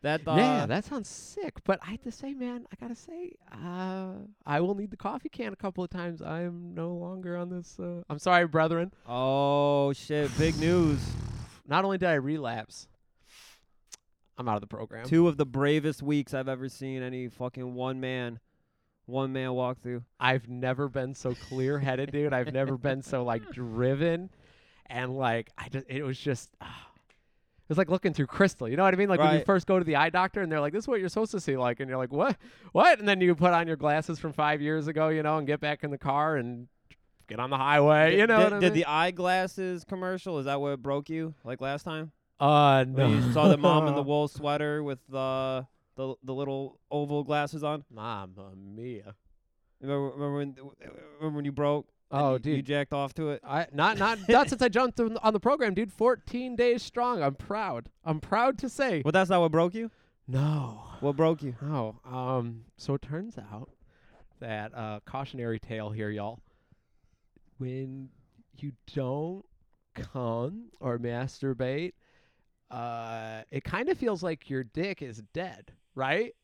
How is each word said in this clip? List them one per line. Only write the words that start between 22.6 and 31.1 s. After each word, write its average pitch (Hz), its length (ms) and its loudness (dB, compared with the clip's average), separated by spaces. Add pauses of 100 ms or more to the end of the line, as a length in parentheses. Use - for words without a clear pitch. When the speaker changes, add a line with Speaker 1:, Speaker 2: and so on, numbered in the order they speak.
Speaker 2:
been 135 240 -2
so, 131 200 -4
like, 117 240 -2
Speaker 1:
<laughs> - 60 -16
Speaker 2:
driven. 135 800 0 (560)
And, 127 320 -6
like, 117 400 0
I - 100 -12
just, 135 220 -6
it 135 120 -4
was 131 160 -4
just, - 320 -2 (120)
ah. - 240 -16 (760)
It - 120 -6
was 156 40 2
like 185 120 2
looking 180 220 0
through 143 140 0
crystal. 185 420 0
You 131 80 -2
know 180 60 4
what 190 120 6
I - 20 0
mean? 202 120 2
Like, 175 120 4
when 156 100 6
you - 60 4
Speaker 1:
Right. 147 100 2
Speaker 2:
first 190 220 4
go 190 100 6
to 180 60 2
the 160 100 0
eye 156 160 4
doctor 185 320 0
and 165 80 -4
they're 156 100 0
like, 147 120 0
"This 214 100 -4
is - 60 -8
what 240 100 0
you're 185 100 -2
supposed 214 220 -2